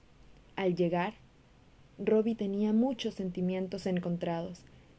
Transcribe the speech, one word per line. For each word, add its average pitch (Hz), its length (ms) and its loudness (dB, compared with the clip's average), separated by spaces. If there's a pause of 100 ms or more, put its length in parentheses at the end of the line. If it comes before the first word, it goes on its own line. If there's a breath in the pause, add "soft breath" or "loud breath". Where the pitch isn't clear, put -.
(560)
Al 185 180 2
llegar, 175 400 0 (840)
Robbie 220 360 4
tenía 208 380 0
muchos 226 420 2
sentimientos 185 720 -2
encontrados. 175 760 -2 (340 loud breath)